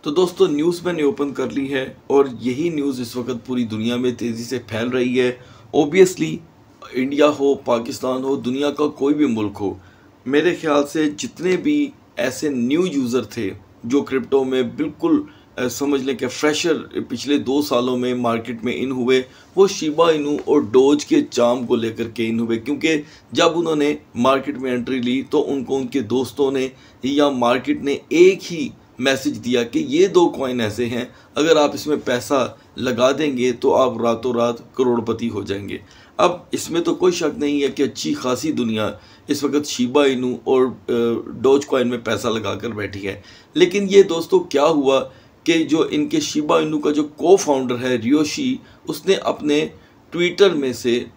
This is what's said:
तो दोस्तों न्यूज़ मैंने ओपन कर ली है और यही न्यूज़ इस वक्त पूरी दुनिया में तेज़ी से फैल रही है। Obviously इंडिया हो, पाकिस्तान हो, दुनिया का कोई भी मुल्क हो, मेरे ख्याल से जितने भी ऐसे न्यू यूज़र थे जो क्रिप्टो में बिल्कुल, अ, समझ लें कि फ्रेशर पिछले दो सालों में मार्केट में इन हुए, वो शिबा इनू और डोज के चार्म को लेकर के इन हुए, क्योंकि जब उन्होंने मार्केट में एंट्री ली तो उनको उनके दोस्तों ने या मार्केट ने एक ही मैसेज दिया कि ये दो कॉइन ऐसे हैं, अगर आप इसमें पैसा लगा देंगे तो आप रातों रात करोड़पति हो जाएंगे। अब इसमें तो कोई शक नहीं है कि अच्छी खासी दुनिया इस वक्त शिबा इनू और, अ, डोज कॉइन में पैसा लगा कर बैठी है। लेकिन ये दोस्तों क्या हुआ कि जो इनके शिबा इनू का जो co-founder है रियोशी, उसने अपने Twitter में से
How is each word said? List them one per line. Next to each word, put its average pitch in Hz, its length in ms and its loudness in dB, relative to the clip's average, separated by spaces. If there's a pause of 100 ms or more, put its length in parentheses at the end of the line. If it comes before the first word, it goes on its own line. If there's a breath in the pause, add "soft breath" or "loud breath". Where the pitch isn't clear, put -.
तो 147 80 -6
दोस्तों 180 380 2
न्यूज़ 165 360 0
मैंने 175 180 -2
ओपन 143 280 0
कर 123 200 -4
ली 135 160 -4
है 135 180 -2 (240)
और 139 200 4 (120)
यही 127 280 -2
न्यूज़ 143 320 -4
इस 117 160 -8
वक्त 120 300 -6
पूरी 123 180 -2
दुनिया 110 320 -2
में 123 180 0
तेज़ी 117 280 -6
से 123 140 -6 (120)
फैल 120 200 -2
रही 127 280 0
है। 123 200 2 (380 loud breath)
Obviously 160 580 4 (640)
इंडिया 143 320 2
हो, 139 260 2 (140)
पाकिस्तान 127 560 -2
हो, 135 140 0
दुनिया 131 320 -2
का 151 180 -2
कोई 143 260 0
भी 151 120 2
मुल्क 107 320 -2
हो, 92 200 -6 (480 soft breath)
मेरे 151 300 2
ख्याल 147 280 0
से 156 260 -2
जितने 156 480 -4
भी 147 340 0 (280)
ऐसे 135 300 -4
न्यू 139 360 0
यूज़र 131 400 -2 (120)
थे 101 120 -6 (360)
जो 131 160 2
क्रिप्टो 131 420 0
में 127 340 -2
बिल्कुल, 156 480 0 (320 loud breath)
अ, 123 100 -2
समझ 139 340 -2
लें 131 160 -4
कि 127 100 -4
फ्रेशर 151 460 0 (360)
पिछले 131 300 -2
दो 131 220 0
सालों 127 360 0
में 123 160 -2
मार्केट 117 520 -4
में 123 100 -2
इन 123 160 -4
हुए, 127 280 2 (380 loud breath)
वो 196 100 8
शिबा 160 440 2
इनू 147 260 0 (100)
और 143 180 4
डोज 135 380 6
के 151 180 4
चार्म 120 440 0
को 120 100 2
लेकर 113 360 -4
के 113 140 -4
इन 113 140 0
हुए, 113 180 0
क्योंकि 147 400 -2 (360 loud breath)
जब 165 240 4
उन्होंने 151 400 0 (200)
मार्केट 135 400 2
में 131 140 -4
एंट्री 123 300 -2
ली 123 220 0
तो 151 160 0
उनको 135 380 -2
उनके 131 240 -2
दोस्तों 127 500 0
ने 131 200 -2 (340 loud breath)
या 143 240 2
मार्केट 127 520 0
ने 139 180 -2 (140)
एक 180 300 8
ही 156 280 -6 (280)
मैसेज 131 380 0
दिया 120 260 0
कि 117 160 -4
ये 156 280 2
दो 175 200 4
कॉइन 127 340 -4
ऐसे 110 240 -2
हैं, 120 240 -6 (280 loud breath)
अगर 156 200 4
आप 147 180 4
इसमें 147 240 -4
पैसा 123 580 -2 (200 soft breath)
लगा 123 340 2
देंगे 135 400 0
तो 120 200 0
आप 117 300 2
रातों 117 340 0
रात 120 280 0 (140)
करोड़पति 117 500 0
हो 101 160 -6
जाएंगे। 98 380 -8 (380 loud breath)
अब 175 340 0
इसमें 165 300 -4
तो 165 100 -2
कोई 175 180 2
शक 165 260 -4
नहीं 143 240 -2
है 139 80 0
कि 143 140 -2
अच्छी 147 300 -4
खासी 127 380 -4
दुनिया 110 480 -4 (300 loud breath)
इस 147 140 -2
वक्त 147 220 -2
शिबा 127 400 0
इनू 127 420 -2
और, 127 180 4
अ, 117 680 -4 (100)
डोज 139 240 4
कॉइन 123 220 0
में 120 160 -4
पैसा 113 260 -2
लगा 107 260 -4
कर 104 140 -8
बैठी 101 300 -8
है। 95 220 -8 (340 loud breath)
लेकिन 180 320 2
ये 196 160 8
दोस्तों 165 360 2
क्या 143 240 0
हुआ 139 360 4 (460 loud breath)
कि 165 180 2
जो 151 220 2
इनके 151 340 -2
शिबा 151 400 0
इनू 156 180 -2
का 147 140 0
जो 143 180 0 (120)
co-founder 135 580 4
है 127 180 0
रियोशी, 135 640 0 (300 loud breath)
उसने - 260 0
अपने 147 560 -2 (420 soft breath)
Twitter 175 380 2
में 139 220 -2
से 120 320 0 (120)